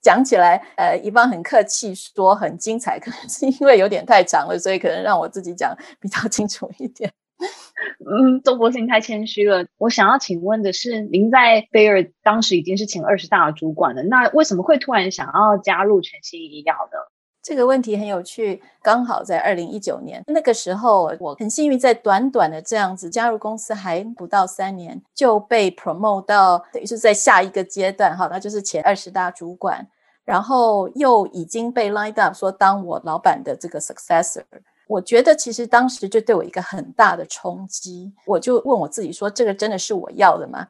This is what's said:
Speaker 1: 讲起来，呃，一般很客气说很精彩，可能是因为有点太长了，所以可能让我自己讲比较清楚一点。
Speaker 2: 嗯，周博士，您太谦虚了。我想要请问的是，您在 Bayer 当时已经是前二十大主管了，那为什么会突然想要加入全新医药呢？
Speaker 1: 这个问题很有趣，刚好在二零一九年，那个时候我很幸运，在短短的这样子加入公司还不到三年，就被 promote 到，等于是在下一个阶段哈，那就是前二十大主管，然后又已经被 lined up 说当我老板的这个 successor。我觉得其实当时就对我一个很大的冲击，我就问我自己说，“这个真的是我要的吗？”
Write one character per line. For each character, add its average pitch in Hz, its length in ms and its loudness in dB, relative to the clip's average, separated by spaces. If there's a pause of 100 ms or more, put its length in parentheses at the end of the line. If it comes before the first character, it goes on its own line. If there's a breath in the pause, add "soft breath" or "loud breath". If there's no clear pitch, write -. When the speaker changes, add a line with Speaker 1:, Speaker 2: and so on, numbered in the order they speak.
Speaker 1:
讲 208 220 6
起 247 140 2
来， 175 240 6 (160 loud breath)
呃， 175 200 0
一 190 120 -6
般 240 200 4
很 175 120 -6
客 214 220 2
气 196 320 -6
说 190 400 2
很 175 220 -6
精 220 200 -6
彩， 240 220 -6
可 - 100 -14
能 - 200 -16
是 - 160 -6
因 262 160 0
为 277 160 8
有 190 100 4
点 202 180 -4
太 202 180 6
长 156 240 0
了， 180 120 -4
所 190 120 -2
以 190 60 -2
可 180 100 -4
能 175 140 -2
让 185 160 0
我 165 100 -4
自 196 140 -12
己 175 120 -12
讲 143 220 -6 (240 loud breath)
比 - 80 -12
较 208 200 -6
清 208 200 -4
楚 - 300 -10
一 262 120 -10
点。 208 220 -10 (960 loud breath)
Speaker 2:
嗯， 254 380 2
周 254 120 4
博 233 140 2
士， 247 80 -4
您 226 100 -4
太 233 120 2
谦 220 260 -6
虚 208 240 0
了。 185 160 2 (120)
我 226 120 0
想 208 200 2
要 262 80 4
请 175 260 -4
问 214 180 -2
的 190 120 -2
是， 226 300 -6
您 208 280 2
在 233 400 6
Bayer 202 400 4 (100)
当 214 200 2
时 190 160 0
已 165 40 2
经 185 160 -4
是 214 80 -4
前 202 180 -10
二 208 140 2
十 175 100 -10
大 170 240 2
主 156 200 -6
管 151 240 -2
了， - 80 -8
那 240 260 2
为 311 140 4
什 214 120 0
么 180 60 -2
会 294 160 2
突 262 140 -6
然 190 180 0
想 - 240 -10
要 208 240 4
加 190 280 0
入 202 160 4
全 - 200 -14
新 165 200 -16
医 151 220 -18
药 156 100 -2 (180)
呢？ 156 60 -12 (440)
Speaker 1:
这 311 160 -8
个 247 80 2
问 262 160 2
题 220 160 -4
很 208 100 -6
有 190 160 -6
趣， 202 380 -8 (200 soft breath)
刚 240 240 2
好 - 160 -4
在 185 160 -4
二 - 160 0
零 175 140 -6
一 208 100 -10
九 196 220 -8
年， - 280 -16
那 311 140 0
个 254 120 2
时 185 200 -4
候 196 460 2
我 151 160 -10
很 214 140 -8
幸 294 200 0
运， 262 80 2
在 247 160 4
短 220 380 0
短 190 180 2
的 160 120 -10
这 220 160 -6
样 190 180 -2
子 180 140 -14
加 226 180 -2
入 226 100 -2
公 214 200 -8
司 220 160 -10
还 190 280 -6 (140)
不 180 100 -16
到 185 220 0
三 196 300 -8
年， 175 240 -16 (120)
就 240 240 2
被 208 340 0
promote 190 500 -4
到， 190 500 4
等 - 100 -10
于 - 40 -14
是 226 120 -8
在 220 160 4
下 208 280 6
一 190 80 -2
个 190 120 -4
阶 190 300 -4
段 190 240 0
哈， 180 160 -2
那 185 80 -6
就 202 100 -10
是 208 120 -6
前 180 220 -6
二 196 120 2
十 190 160 -16
大 185 180 -4
主 175 260 -14
管， 196 300 -6 (380)
然 - 180 0
后 220 540 2
又 247 320 4
已 170 160 -10
经 226 260 -6
被 233 220 -2
lined 214 300 -2
up 180 120 2
说 190 160 -4
当 196 360 2
我 170 180 -6
老 160 140 -6
板 - 260 2
的 139 140 -8
这 - 100 -14
个 151 140 -10
successor。 - 600 -4 (440)
我 202 140 -4
觉 233 200 2
得 302 140 6
其 247 160 -8
实 240 160 -8
当 247 220 4
时 226 180 -10
就 214 140 0
对 214 140 2
我 165 80 -2
一 175 60 -10
个 185 120 -8
很 180 300 -12
大 190 240 2
的 151 100 -10
冲 185 420 -12
击， 185 460 -16 (120)
我 190 140 0
就 247 240 0
问 247 160 0
我 151 80 -4
自 220 140 -12
己 175 100 -8
说 202 200 -8
，“这 240 120 -2
个 208 100 0
真 214 160 -4
的 202 80 -6
是 - 160 -6
我 - 180 -8
要 175 260 4
的 156 100 -10
吗？” 135 220 -12